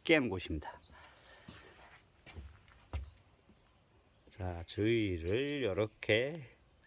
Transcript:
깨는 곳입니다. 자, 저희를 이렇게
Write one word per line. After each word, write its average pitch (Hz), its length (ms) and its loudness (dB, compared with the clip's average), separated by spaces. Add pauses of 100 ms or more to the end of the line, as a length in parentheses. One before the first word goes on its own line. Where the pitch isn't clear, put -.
깨는 151 240 6
곳입니다. 87 420 -2 (3750)
자, 90 300 -4
저희를 110 960 2
이렇게 113 800 2 (440)